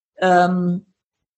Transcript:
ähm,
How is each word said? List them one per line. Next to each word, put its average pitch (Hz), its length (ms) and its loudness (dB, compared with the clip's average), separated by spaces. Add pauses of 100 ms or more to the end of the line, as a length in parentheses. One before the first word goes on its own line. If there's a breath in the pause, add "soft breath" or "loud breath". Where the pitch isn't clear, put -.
(180)
ähm, 180 680 0 (520)